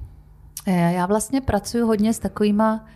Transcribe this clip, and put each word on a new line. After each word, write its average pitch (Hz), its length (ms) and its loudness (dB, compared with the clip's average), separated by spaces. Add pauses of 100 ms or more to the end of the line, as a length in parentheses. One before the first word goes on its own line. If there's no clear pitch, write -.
(680)
Eh, 175 260 2
já 180 140 -2
vlastně 214 340 0
pracuji 233 420 -2
hodně 220 320 2
s - 40 -12
takovýma, 214 760 0